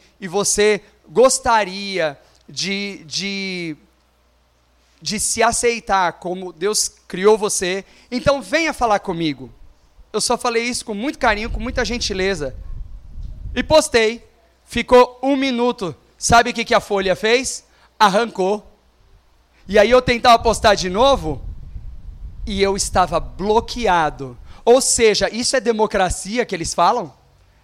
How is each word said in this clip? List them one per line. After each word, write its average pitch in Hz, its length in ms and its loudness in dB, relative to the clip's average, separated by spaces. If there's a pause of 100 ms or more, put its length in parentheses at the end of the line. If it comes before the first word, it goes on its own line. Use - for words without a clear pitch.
(200)
e 190 80 -10
você 202 540 0 (280)
gostaria 196 1080 0 (300)
de, 196 580 -6
de, 180 720 -8 (1200)
de 160 160 -6
se - 240 -2
aceitar 220 720 0
como 180 380 -10
Deus 180 380 -2 (180)
criou 202 300 4
você, 190 480 -4 (260)
então 262 300 0
venha 294 320 -2
falar 214 260 0
comigo." 151 500 -6 (640)
Eu 214 80 -2
só 240 160 0
falei 233 280 -2
isso 240 200 -6
com 220 80 -8
muito 247 240 -6
carinho, 220 320 0
com 208 100 -6
muita 247 240 -4
gentileza. 190 720 -4 (1000)
E 247 80 0
postei. 233 600 2 (400)
Ficou 247 600 4
um 277 120 2
minuto. 240 600 -2 (240)
Sabe - 320 4
o - 20 -18
que 226 100 -6
que 233 120 0
a 196 40 2
Folha 190 360 -2
fez? 233 500 -2 (320)
Arrancou. 208 680 0 (1040)
E 202 120 4
aí 208 100 6
eu 247 140 6
tentava 240 340 4
postar 220 380 2
de 185 120 -4
novo 185 540 2 (1040)
e 196 160 -4
eu 196 160 2
estava 175 420 0
bloqueado. 170 1160 -2 (260)
Ou 240 180 8
seja, 208 500 4
isso 233 240 -2
é 254 40 2
democracia 214 840 0
que - 80 -6
eles 156 220 -6
falam? 180 360 2 (520)